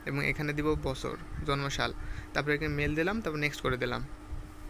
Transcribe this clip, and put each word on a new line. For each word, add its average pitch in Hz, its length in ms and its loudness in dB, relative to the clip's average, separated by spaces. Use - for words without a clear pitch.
এবং 139 220 0
এখানে 147 260 0
দিব 151 300 4
বছর, 131 320 -2
জন্মসাল। 139 480 2
তারপরে 147 220 2
এখানে 151 140 0
মেল 147 260 2
দিলাম, 190 260 2
তারপর 151 180 -2
নেক্সট 147 220 0
করে 127 160 2
দিলাম। 123 280 0